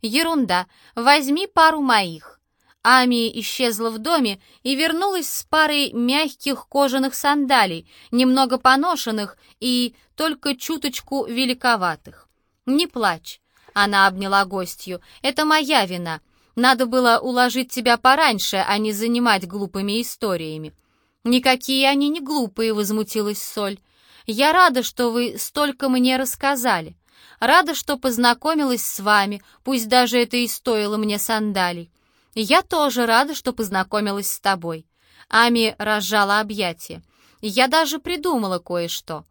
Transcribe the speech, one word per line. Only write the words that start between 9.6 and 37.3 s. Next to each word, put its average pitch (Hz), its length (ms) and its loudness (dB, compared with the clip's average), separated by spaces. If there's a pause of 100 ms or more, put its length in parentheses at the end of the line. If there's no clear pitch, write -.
и 247 340 -2 (200)
только 302 420 -2
чуточку 277 680 -6
великоватых. 240 1000 -2 (380)
«Не 294 220 0
плачь», 202 520 -4 (340)
она 202 320 4
обняла 196 380 2
гостью, 185 580 -8 (200)
«это 294 240 0
моя 302 400 2
вина. 175 340 -8 (380)
Надо 254 280 4
было 240 340 4
уложить 247 520 0
тебя 233 260 2
пораньше, 262 600 2
а 202 200 0
не 214 140 -2
занимать 220 560 0
глупыми 202 540 -4
историями». 160 720 -8 (500)
«Никакие 254 640 2
они 285 220 2
не 320 100 -4
глупые», 233 540 -2
возмутилась 208 680 -4
Соль. 202 380 -8 (460)
«Я 262 260 2
рада, 320 320 4
что 240 260 -2
вы 233 300 -2
столько 285 480 -4
мне 254 300 2
рассказали. 247 800 -2 (420)
Рада, 302 360 2
что - 220 -4
познакомилась 247 880 0
с - 140 -8
вами, 202 420 0 (220)
пусть 247 240 -2
даже 247 320 4
это 240 160 -2
и 240 140 0
стоило 214 480 -2
мне 208 200 -2
сандалий. 190 760 -4 (420)
Я 220 280 2
тоже 262 420 0
рада, 262 300 2
что 254 180 -6
познакомилась 202 800 -4
с - 80 -10
тобой». 170 480 -4 (420)
Ами 226 480 2
разжала 208 600 0
объятия. 190 640 -8 (380)